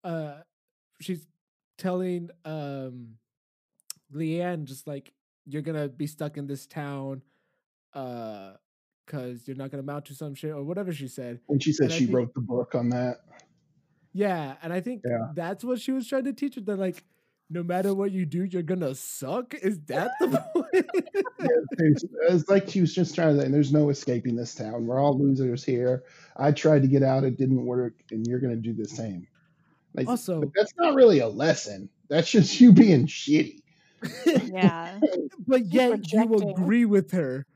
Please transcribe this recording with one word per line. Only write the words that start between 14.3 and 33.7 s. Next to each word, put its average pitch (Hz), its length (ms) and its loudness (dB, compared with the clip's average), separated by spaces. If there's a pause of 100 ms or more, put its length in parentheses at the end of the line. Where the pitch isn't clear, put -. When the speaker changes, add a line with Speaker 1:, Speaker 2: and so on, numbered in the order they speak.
Speaker 1:
and 170 100 -8
I 185 80 -4
think 233 240 -10
Speaker 2:
Yeah. 120 300 -4
Speaker 1:
that's 175 280 -8
what 247 180 -4
she 262 120 -6
was 262 160 -6
trying 262 160 -2
to 277 80 -4
teach 285 240 -8
her, 247 60 -12
that, 196 160 -4
like, 185 260 -6 (480)
no 170 120 -6
matter 180 300 -2
what 196 180 -2
you 185 140 -2
do, 175 180 -4
you're 180 180 -4
gonna 160 320 -4
suck? 202 600 -8
Is 196 320 -4
that - 320 -4
the - 100 2
<laughs> 640 260 -2
point? - 360 0 (500)
Speaker 2:
Yeah, - 80 0 (300)
it's, 156 260 4 (240)
it's 180 200 2
like 196 200 4
she 196 120 0
was 160 140 2
just 180 200 0
trying 160 220 4
to 143 60 2
say, 135 60 -2
"There's 139 240 2
no 151 160 4
escaping 123 480 -2
this 117 180 -8
town. 117 320 -8
We're 123 140 -2
all 143 180 2
losers 135 460 0
here. 127 400 0 (320)
I 147 160 2
tried 151 300 4
to 135 60 4
get 135 140 4
out, 135 220 2
it 127 140 -2
didn't 131 260 0
work, 123 300 -2 (180)
and 110 140 -6
you're 123 140 -2
gonna 123 160 -2
do 113 180 -6
the 110 120 -6
same." 101 400 -10 (680)
Like, 127 140 -4
Speaker 1:
Also 190 320 -4
Speaker 2:
but 147 140 -2
that's 202 240 0
not 330 160 2
really 233 260 8
a 117 80 -2
lesson. 110 600 -4 (200)
That's 160 220 0
just - 300 4
you 247 120 12
being 170 340 10
shitty. - 560 -2 (800)